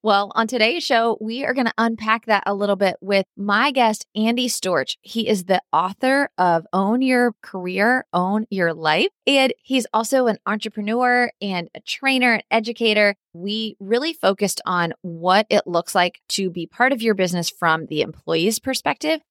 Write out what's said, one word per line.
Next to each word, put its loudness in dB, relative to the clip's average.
Well, 2
on 2
today's 0
show, 2
we -6
are -2
gonna 0
unpack 0
that 2
a -2
little 0
bit 0
with 0
my 0
guest, 0
Andy 0
Storch. -2
He -6
is 0
the 2
author 0
of 2
Own 0
Your 2
Career, -2
Own 0
Your 0
Life, 0
and 2
he's 0
also 2
an 2
entrepreneur 0
and -6
a -16
trainer 0
and -4
educator. 2
We -6
really -2
focused -2
on -2
what 0
it 2
looks -4
like 0
to -2
be -8
part 0
of -4
your 2
business -2
from 0
the -2
employee's -2
perspective. -4